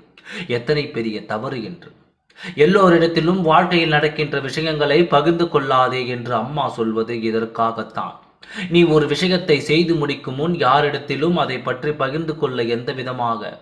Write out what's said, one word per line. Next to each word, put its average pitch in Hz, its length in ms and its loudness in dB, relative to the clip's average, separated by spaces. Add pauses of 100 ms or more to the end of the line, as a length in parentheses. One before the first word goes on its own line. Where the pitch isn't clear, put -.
(480)
எத்தனை 135 400 -2
பெரிய 110 380 -6
தவறு 120 380 -6
என்று. 87 260 -16 (640)
எல்லோரிடத்திலும் 170 880 4
வாழ்க்கையில் 165 540 4
நடக்கின்ற 151 440 0
விஷயங்களை 147 640 0
பகிர்ந்து 165 420 2
கொள்ளாதே 131 600 2
என்று 120 260 -4
அம்மா 131 340 -2
சொல்வது 113 540 -2
இதற்காகத்தான். 110 960 -4 (520)
நீ 170 180 4
ஒரு 151 200 4
விஷயத்தை 170 540 0
செய்து 160 340 2
முடிக்கும் 139 440 -4
முன் 170 180 -2
யாரிடத்திலும் 139 800 0
அதை 131 220 -2
பற்றி 127 340 -4
பகிர்ந்து 151 440 -4
கொள்ள 127 320 -2
எந்த 120 240 -4
விதமாக, 120 680 -6